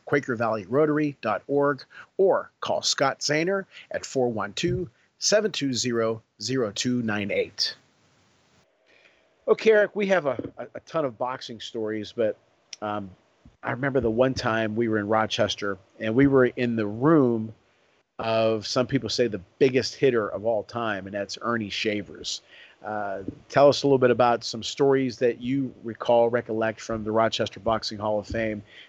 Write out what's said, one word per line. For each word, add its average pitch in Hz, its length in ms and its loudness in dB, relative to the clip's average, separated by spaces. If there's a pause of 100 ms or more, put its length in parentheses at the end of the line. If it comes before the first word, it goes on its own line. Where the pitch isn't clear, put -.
quaker 135 320 -2
valley 110 320 -2
rotary 147 500 0
dot 107 280 -2
org 143 360 0 (320)
or 175 340 2 (120)
call - 200 -2
Scott - 380 -2
Zahner 175 460 -2 (260)
at - 140 -6
four 123 260 0
one 104 220 -6
two, 180 360 -4 (280)
seven 208 340 0
two 139 220 -4
zero, 113 480 -2 (200)
zero 117 320 -4
two 123 280 -2
nine 104 280 -4
eight. - 460 -2 (1700)
Okay, 214 220 4
Eric, 208 260 4
we 208 100 0
have 175 200 2
a, 123 140 -2 (160)
a, 120 180 -12
a 117 100 -10
ton 165 180 -4
of 123 140 -6
boxing 127 420 -8
stories, 107 560 -8
but, 110 220 0 (440)
um, 104 280 -6 (520)
I 123 100 -6
remember 131 280 -2
the 117 100 2
one 127 260 2
time 110 420 -2
we 117 100 0
were 110 120 0
in 101 100 -4
Rochester, 104 680 0 (220)
and 110 160 -2
we 139 120 6
were 135 180 6
in 120 320 0
the 107 100 0
room 117 640 2 (640)
of, 113 480 0
some 127 220 0
people 113 220 -2
say, 123 180 0
the 101 140 -6 (160)
biggest 127 380 4
hitter 120 340 2
of 98 160 -8
all 113 180 0
time, 104 440 -6
and 98 60 -12
that's 101 280 -6
Ernie 113 280 -2
Shavers. - 720 -6 (440)
Uh, 101 380 -6 (260)
tell 139 180 8
us - 160 6
a - 20 -2
little 139 120 6
bit 127 140 6
about 120 340 2
some 113 180 -10
stories 135 540 0
that 120 240 0
you 131 320 -4 (100)
recall, 117 460 2
recollect 113 500 -2
from 113 240 -6
the 107 80 -4
Rochester 113 480 0
Boxing 110 380 -2
Hall 107 200 -2
of 101 100 -4
Fame, 110 360 -4 (260)